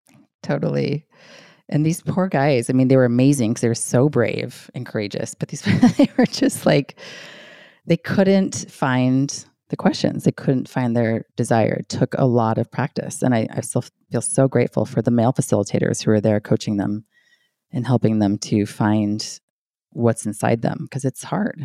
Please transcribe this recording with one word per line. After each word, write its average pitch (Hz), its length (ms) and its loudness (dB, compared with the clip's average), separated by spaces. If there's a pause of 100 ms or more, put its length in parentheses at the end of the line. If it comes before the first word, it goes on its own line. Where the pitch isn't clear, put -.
(440)
Totally. 143 640 -4 (640)
And 151 140 0
these 160 160 -2
poor - 260 -2
guys, 139 420 2
I 127 40 0
mean, 131 160 4
they 131 80 6
were 127 80 6
amazing 123 480 2
'cause - 80 -6
they 120 80 2
were 117 60 0
so 127 340 2
brave - 640 -2
and 123 100 -10
courageous, - 480 -6
but - 160 -10
these, - 120 -12
<laughs> - 360 4
they 277 200 4
were 247 80 4
just - 400 -2
like, - 340 2 (880)
they 170 120 2
couldn't - 720 0
find 131 760 0 (240)
the - 80 -6
questions. - 480 -2
They - 80 4
couldn't - 340 -2
find 123 280 -2
their 113 300 0 (120)
desire. 113 420 2
It - 100 -10
took - 280 -2
a 139 80 2
lot 117 320 2
of 110 120 -2
practice. - 520 -8
And 131 120 2
I, 113 180 0
I - 100 -6
still - 240 -4 (260)
feel 117 100 -2
so 135 280 0
grateful 120 360 0
for - 160 -2
the 117 100 0
male 120 200 2
facilitators - 720 -2
who - 80 2
are 107 80 4
there 104 220 2
coaching 110 340 -2
them 104 300 -4 (640)
and 117 160 -6
helping 113 320 2
them 104 200 2
to 104 260 0
find 107 760 -2 (520)
what's 117 340 0
inside 113 360 -2
them, - 300 -4
'cause 135 140 -6
it's - 180 -6
hard. - 420 -4